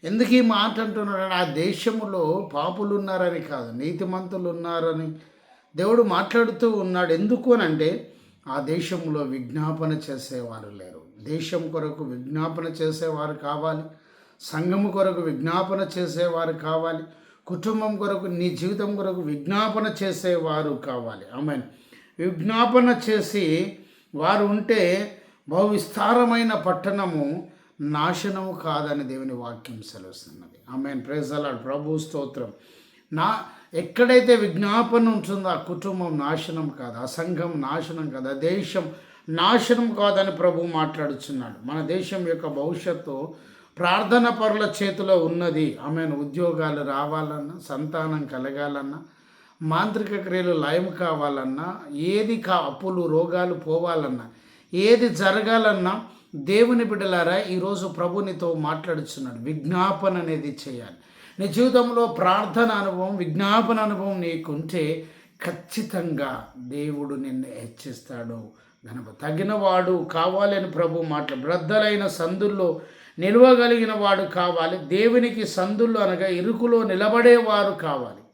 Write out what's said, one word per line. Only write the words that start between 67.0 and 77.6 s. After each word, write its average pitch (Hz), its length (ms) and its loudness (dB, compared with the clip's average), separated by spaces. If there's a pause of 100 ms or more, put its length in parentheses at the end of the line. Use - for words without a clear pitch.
నిన్ను 131 340 -6
హెచ్చిస్తాడు. 117 1000 -12 (380)
గనక 110 340 -14
తగినవాడు 185 920 0
కావాలని 190 600 0
ప్రభు 165 300 0
మాట్లా-, 147 400 -4
బ్రద్దలైన 196 640 2
సందుల్లో 185 720 0 (380)
నిలవగలిగిన 233 720 8
వాడు 202 300 2
కావాలి. 175 540 0
దేవునికి 220 720 4
సందుల్లో 214 540 2
అనగా 190 260 2
ఇరుకులో 226 560 2
నిలబడేవారు 214 880 6